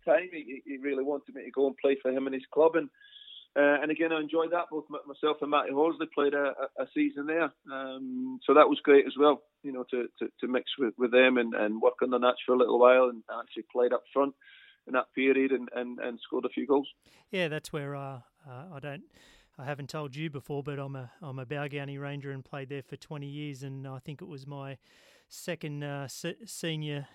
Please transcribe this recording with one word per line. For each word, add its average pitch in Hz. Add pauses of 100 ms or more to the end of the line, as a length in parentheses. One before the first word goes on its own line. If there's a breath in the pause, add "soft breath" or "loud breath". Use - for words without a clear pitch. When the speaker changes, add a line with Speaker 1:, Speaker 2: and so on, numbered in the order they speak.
Speaker 1:
time. 175
He, 135
he 139
really 135
wanted 139
me 127
to 127
go 139
and 131
play 139
for 131
him 135
and 131
his 131
club. 160
And, 151 (680 loud breath)
uh, 143
and 156
again, 165
I 160
enjoyed 160
that. 175
Both 151
m-, 147
myself 147
and 143
Matty 139
Horsley 156
played 143
a, 143 (260)
a, 131
a 127
season 143
there. 156 (200)
Um, 131
so 139
that 147
was 139
great 139
as 139
well, 147 (200)
you 139
know, 127
to, 120 (120)
to, 113 (100)
to 120
mix 127
with, 117
with 120
them 127
and, 117
and 107
work 123
under 127
Natch 123
for 127
a 131
little 120
while, 127
and 117
actually 113
played 123
up 117 (100)
front 139 (540 soft breath)
in 127
that -
period 135
and, 123
and, 123
and 123
scored 123
a 123
few 127
goals. 143 (440 soft breath)
Speaker 2:
Yeah, 180
that's 151
where, 143
uh, 135 (280)
uh, 127 (120)
I 135
don't, 147 (560 soft breath)
I 131
haven't 139
told 147
you 160
before, 143
but 139
I'm 139
a, 127 (100)
I'm 135
a 131
Balgownie 143
Ranger 143
and 135
played 135
there 139
for -
twenty 143
years, 143
and 135
I 135
think 143
it -
was 135
my 139 (520 soft breath)
second, 151
uh, 143
se-, -
senior, 151